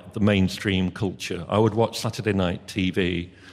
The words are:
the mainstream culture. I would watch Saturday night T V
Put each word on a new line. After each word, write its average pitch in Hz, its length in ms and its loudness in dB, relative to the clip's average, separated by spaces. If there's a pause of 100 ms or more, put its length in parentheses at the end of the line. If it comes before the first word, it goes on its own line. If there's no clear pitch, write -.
(140)
the - 60 -4
mainstream 95 720 2
culture. 90 580 -6
I 101 100 2
would 110 160 4
watch 113 260 0
Saturday 110 320 -2
night 92 340 0
T 92 240 -2
V 87 420 -2 (200)